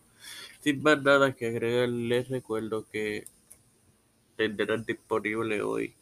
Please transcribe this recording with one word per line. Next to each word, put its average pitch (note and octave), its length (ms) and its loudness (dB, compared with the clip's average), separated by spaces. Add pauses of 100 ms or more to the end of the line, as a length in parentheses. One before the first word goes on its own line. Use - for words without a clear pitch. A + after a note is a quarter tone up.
(600)
sin C#3+ 200 0
más C#3+ 220 4
nada C#3 320 6
que A#2 140 -4
agregar, A#2 400 0
les A#2+ 400 0
recuerdo A2 600 -4
que G#2+ 380 -4 (1080)
tendrán A2 480 0
disponible G#2+ 760 -2
hoy A2+ 420 -4